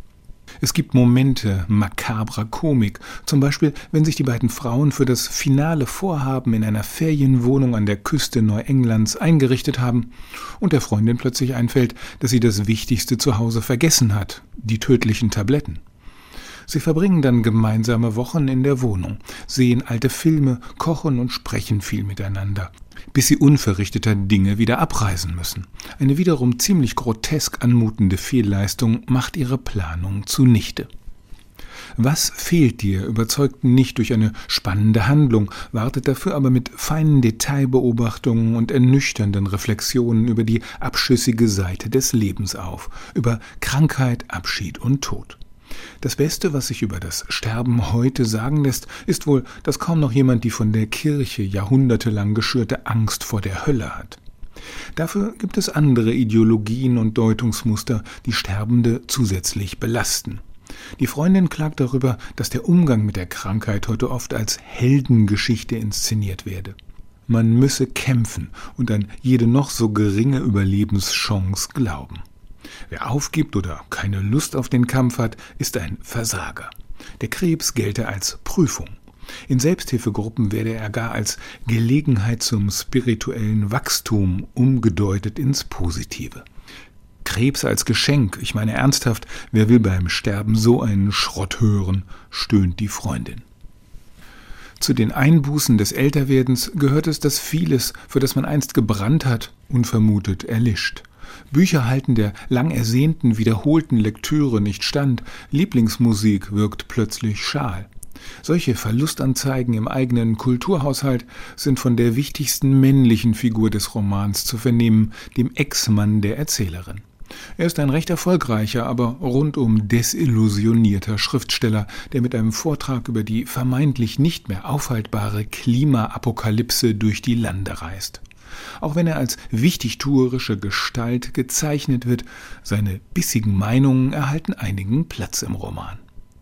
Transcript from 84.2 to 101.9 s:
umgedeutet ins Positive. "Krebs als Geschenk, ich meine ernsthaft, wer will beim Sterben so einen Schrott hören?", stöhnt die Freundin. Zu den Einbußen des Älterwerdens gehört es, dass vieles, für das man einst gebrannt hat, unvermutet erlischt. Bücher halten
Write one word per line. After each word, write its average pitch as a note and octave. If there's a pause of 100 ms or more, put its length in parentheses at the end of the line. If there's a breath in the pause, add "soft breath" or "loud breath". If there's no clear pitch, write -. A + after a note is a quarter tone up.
umgedeutet G#2
ins C#3
Positive. - (800 loud breath)
"Krebs B2+
als G#2+
Geschenk, A#2+
ich -
meine A2
ernsthaft, B2+ (260 loud breath)
wer G#2+
will A#2+
beim F#2
Sterben G#2
so A#2+
einen G2+
Schrott -
hören?", F#2+ (260 loud breath)
stöhnt F#2+
die G#2
Freundin. - (1400 loud breath)
Zu -
den A2+
Einbußen C#3+
des G2+
Älterwerdens C3
gehört C#3+
es, D#3
dass -
vieles, D#3 (160 loud breath)
für -
das C3+
man C3+
einst D3+
gebrannt A2
hat, A#2 (160)
unvermutet G#2+
erlischt. A2+ (480 loud breath)
Bücher D3+
halten C3